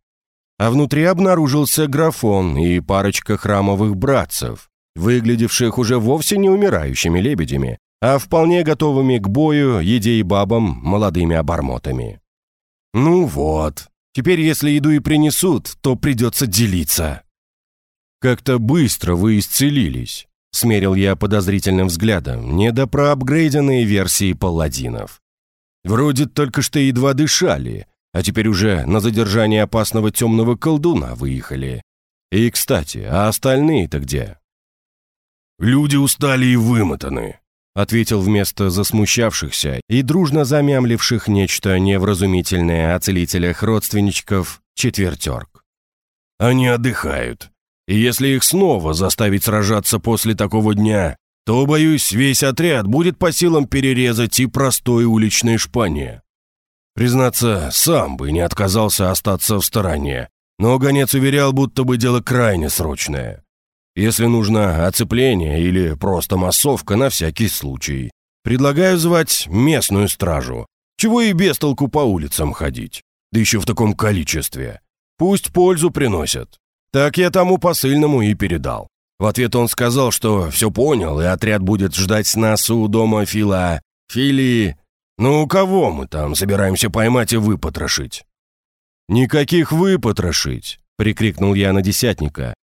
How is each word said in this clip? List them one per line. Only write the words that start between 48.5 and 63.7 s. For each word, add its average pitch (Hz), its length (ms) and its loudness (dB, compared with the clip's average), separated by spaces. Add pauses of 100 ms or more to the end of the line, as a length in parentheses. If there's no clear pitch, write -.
заставить 98 480 0
сражаться 107 560 0
после 110 340 -2
такого 107 400 0
дня, 101 440 0 (280)
то, 127 220 2
боюсь, 156 440 2
весь 131 300 2
отряд 135 460 0
будет 165 320 0
по 175 120 2
силам 160 360 2
перерезать 123 720 0
и 127 80 2
простой 120 580 0
уличной 110 520 2
шпане. 73 640 -4 (720)
Признаться, 117 760 0
сам 92 460 0
бы 69 140 -4
не 82 80 0
отказался 98 720 0
остаться 95 480 -2
в 87 40 -2
стороне, 71 680 -4 (280)
но 120 220 2
гонец 139 340 2
уверял, 139 400 2
будто 135 300 0
бы 127 140 0
дело 123 240 2
крайне 104 480 0
срочное. 65 760 -6 (540)